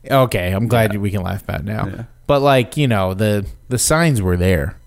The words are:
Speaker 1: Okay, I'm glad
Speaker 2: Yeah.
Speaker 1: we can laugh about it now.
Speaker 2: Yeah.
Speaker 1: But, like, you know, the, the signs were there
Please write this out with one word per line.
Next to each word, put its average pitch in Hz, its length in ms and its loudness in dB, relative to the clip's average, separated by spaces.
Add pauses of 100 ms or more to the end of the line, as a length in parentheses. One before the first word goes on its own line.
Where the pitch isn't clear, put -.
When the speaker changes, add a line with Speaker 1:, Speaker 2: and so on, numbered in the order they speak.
(120)
Speaker 1:
Okay, 104 400 2
I'm 104 160 0
glad 110 260 2
Speaker 2:
Yeah. 104 60 -4
Speaker 1:
we 101 120 -2
can 98 120 -4
laugh 92 200 -6
about - 180 -6
it 80 40 -10
now. 104 220 -6
Speaker 2:
Yeah. 107 160 -12 (240)
Speaker 1:
But, 139 140 2
like, 135 340 2
you 147 140 0
know, 95 240 0
the, 104 320 0 (240)
the 123 80 -2
signs 156 440 2
were 92 140 2
there 90 400 0 (120)